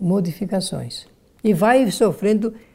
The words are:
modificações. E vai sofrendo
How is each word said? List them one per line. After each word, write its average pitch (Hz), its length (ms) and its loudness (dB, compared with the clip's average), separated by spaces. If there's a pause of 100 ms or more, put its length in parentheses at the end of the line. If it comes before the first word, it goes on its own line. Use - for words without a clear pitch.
modificações. 180 1080 -4 (360)
E 214 120 4
vai 226 360 4
sofrendo 214 600 0 (220)